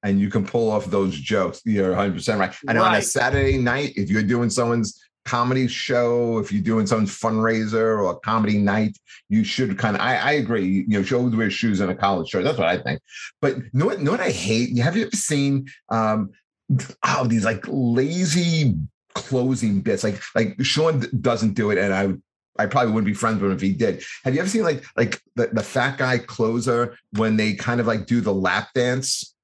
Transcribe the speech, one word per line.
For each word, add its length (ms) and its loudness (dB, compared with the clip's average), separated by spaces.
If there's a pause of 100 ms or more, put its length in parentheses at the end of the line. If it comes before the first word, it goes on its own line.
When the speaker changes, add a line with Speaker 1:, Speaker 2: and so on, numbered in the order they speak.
Speaker 1:
and 160 2
you 100 0
can 160 0
pull 240 0
off 140 0
those 340 -2
jokes, 460 -2
you're 280 2
a 40 0
hundred 180 0
percent 240 -2
right. 160 -2 (140)
And 100 2
on 140 4
a 40 4
Speaker 2:
Right. 80 0
Speaker 1:
Saturday 540 2
night, 380 -2
if 140 -2
you're 120 2
doing 280 2
someone's 520 -2 (220)
comedy 440 0
show, 680 0
if 140 -4
you're 100 0
doing 240 2
someone's 240 2
fundraiser 880 0
or 140 0
a 80 -6
comedy 360 2
night, 400 2 (320)
you 160 2
should 340 -2
kinda, 220 0
I, 140 0
I 180 0
agree. 340 0
You 220 0
know, 120 2
you 40 0
should 140 0
always 160 0
wear 160 0
shoes 300 0
and 100 0
a 40 -2
collared 340 0
shirt. 160 -2
That's 120 0
what 120 2
I 100 0
think. 220 -6 (420)
But 160 0
you 60 -10 (100)
know 120 4
what, 120 0
you 80 -4
know 60 2
what 80 0
I 100 -2
hate? 480 0
Have 180 2
you 80 2
ever 120 -8
seen, 500 0 (240)
um, 400 0 (760)
oh, 220 0
these, 180 2
like, 220 -2
lazy 1080 2 (400)
closing 680 0
bits? 200 0
Like, 160 -2 (160)
like, 280 0
Sean 380 2
d-, 80 -4 (120)
doesn't 320 2
do 200 0
it, 40 2
and 160 2
I, 680 -4
I 40 4
probably 260 2
wouldn't 140 2
be 60 0
friends 300 0
with 80 2
him 80 0
if 20 -4
he 140 2
did. 280 0 (220)
Have 100 0
you 60 0
ever 80 -2
seen, 140 0
like, 200 0 (140)
like, 240 0 (160)
the, 120 0
the 140 -2
fat 360 -2
guy 180 0
closer 800 -2 (220)
when 180 2
they 160 2
kind 280 -2
of, 60 0
like, 200 -2
do 160 2
the 100 0
lap 420 0
dance? 680 -2